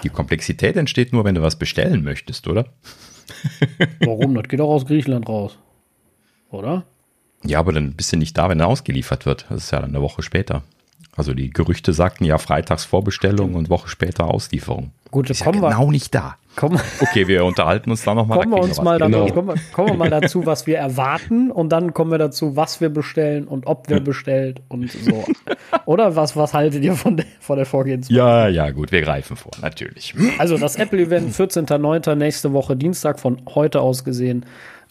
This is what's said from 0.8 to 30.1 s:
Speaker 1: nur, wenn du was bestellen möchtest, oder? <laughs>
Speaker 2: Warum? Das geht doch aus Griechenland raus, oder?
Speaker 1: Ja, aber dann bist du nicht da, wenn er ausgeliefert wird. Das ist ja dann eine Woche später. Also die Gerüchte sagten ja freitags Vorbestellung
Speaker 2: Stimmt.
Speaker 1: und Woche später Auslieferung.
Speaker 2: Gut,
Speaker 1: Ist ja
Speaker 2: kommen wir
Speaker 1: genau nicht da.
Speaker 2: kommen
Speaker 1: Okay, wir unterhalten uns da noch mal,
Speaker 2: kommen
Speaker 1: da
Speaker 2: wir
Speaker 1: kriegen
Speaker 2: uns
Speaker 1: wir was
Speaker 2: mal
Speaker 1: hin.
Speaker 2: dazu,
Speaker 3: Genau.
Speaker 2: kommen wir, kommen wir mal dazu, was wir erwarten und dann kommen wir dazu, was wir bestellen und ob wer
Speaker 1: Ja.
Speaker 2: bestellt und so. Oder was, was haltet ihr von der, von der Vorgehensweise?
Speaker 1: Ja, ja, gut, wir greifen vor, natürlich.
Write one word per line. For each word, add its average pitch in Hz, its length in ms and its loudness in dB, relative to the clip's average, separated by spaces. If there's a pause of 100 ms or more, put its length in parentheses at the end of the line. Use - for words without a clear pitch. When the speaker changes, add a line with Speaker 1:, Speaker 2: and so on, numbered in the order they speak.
Speaker 1:
nur, 117 140 2
wenn 98 80 4
du 82 80 2
was 82 140 2
bestellen 92 480 0
möchtest, - 440 -8
oder? 113 180 0 (680)
<laughs> - 680 -2
Speaker 2:
Warum? 127 340 2
Das 110 140 -2
geht 139 120 -2
doch 151 100 2
aus 139 160 2
Griechenland 135 420 0
raus, 104 300 -6 (920)
oder? 127 340 -6 (600)
Speaker 1:
Ja, 76 140 0
aber 82 160 2
dann 73 180 -2
bist - 220 -6
du - 20 0
nicht 78 220 0
da, 85 100 2
wenn 85 120 2
er 82 80 4
ausgeliefert 67 580 -2
wird. - 240 -2
Das - 140 -6
ist - 80 -6
ja 71 80 0
dann 69 100 -6
eine 69 100 -2
Woche 71 220 -4
später. 78 400 -4 (520)
Also 76 200 -2
die 65 160 -4
Gerüchte 85 420 0
sagten 87 320 0
ja 78 140 4
freitags 80 480 -2
Vorbestellung 98 640 0
Speaker 2:
Stimmt. 90 80 -2
Speaker 1:
und 80 120 -2
Woche 87 220 0
später 85 380 -2
Auslieferung. 71 640 -4 (180)
Speaker 2:
Gut, 131 180 0
Speaker 1:
Ist 131 120 -4
ja - 60 -6
Speaker 2:
kommen 196 140 2
wir 170 80 2
Speaker 1:
genau 135 220 2
nicht 143 240 0
da. - 220 -4 (200)
Speaker 2:
kommen 156 240 2 (200)
Speaker 1:
Okay, 104 280 2
wir 90 160 4
unterhalten 90 460 2
uns - 120 -2
da 104 120 0
noch 113 120 2
mal, 110 120 2
Speaker 2:
kommen 202 140 2
Speaker 1:
da 208 40 2
Speaker 2:
wir 185 60 4
Speaker 1:
kriegen 185 80 2
Speaker 2:
uns - 80 -4
Speaker 1:
wir - 80 0
was 170 120 4
Speaker 2:
mal 156 40 2
Speaker 1:
hin. 156 100 4
Speaker 2:
dazu, 104 140 4
Speaker 3:
Genau. - 80 -2
Speaker 2:
kommen 180 140 0
wir, 165 260 -6
kommen 196 160 2
wir 196 60 2
mal 170 140 2
dazu, 156 360 0
was 156 200 -2
wir 156 120 2
erwarten 147 720 0
und 170 180 -2
dann 165 240 2
kommen 160 200 0
wir 160 40 2
dazu, 151 400 -2
was 156 240 -2
wir 165 80 2
bestellen 147 580 -2
und 131 200 -8
ob 156 240 -4
wer 147 80 2
Speaker 1:
Ja. 139 40 2
Speaker 2:
bestellt 135 680 -2
und 123 220 -8
so. - 320 0 (600)
Oder 175 320 4
was, 151 180 0
was 151 200 0
haltet 147 280 2
ihr 180 120 2
von 156 240 -2
der, 156 80 -4 (140)
von 143 180 -2
der 135 80 0
Vorgehensweise? 131 520 0
Speaker 1:
Ja, 120 300 6
ja, 80 220 2
gut, 71 200 -6
wir 90 120 4
greifen 71 340 -4
vor, - 240 -20
natürlich. - 540 -10 (240)